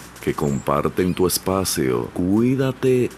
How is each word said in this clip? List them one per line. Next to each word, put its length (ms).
que 140
comparten 800
tu 120
espacio. 880
Cuídate 1040